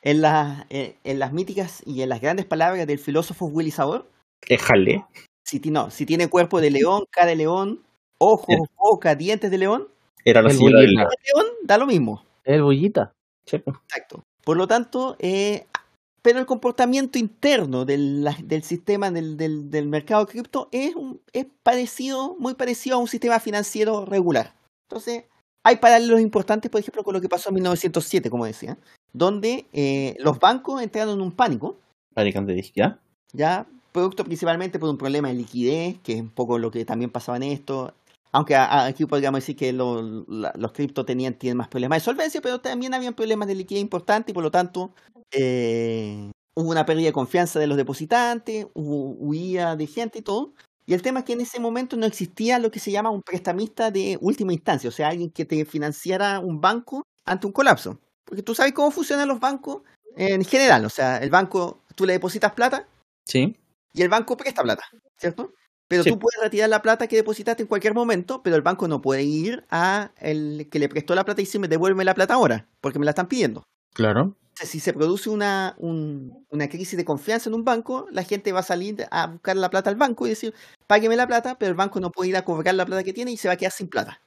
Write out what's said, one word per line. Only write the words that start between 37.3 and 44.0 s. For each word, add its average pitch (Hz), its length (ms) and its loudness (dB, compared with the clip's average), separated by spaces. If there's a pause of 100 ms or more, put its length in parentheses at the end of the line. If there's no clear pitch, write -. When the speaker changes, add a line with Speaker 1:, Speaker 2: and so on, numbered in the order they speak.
Speaker 1:
en 123 80 -6
esto. 139 480 -8 (400)
Aunque 135 240 4
a-, 131 100 8
a-, 135 200 4
aquí 139 200 -2
podríamos 139 340 0
decir 139 160 -10
que 127 160 -2
lo, 113 560 -4
la, 107 280 -6
los 113 160 -6
cripto 139 340 -4
tenían, 127 280 -4
tienen 123 240 -4
más 113 100 -6
problemas 131 320 -2
de - 40 -12
solvencia, 302 380 -4
pero 254 180 -4
también 254 320 -8
habían 247 220 -6
problemas 220 340 -2
de 196 60 -4
liquidez 190 260 -6
importantes 208 520 -2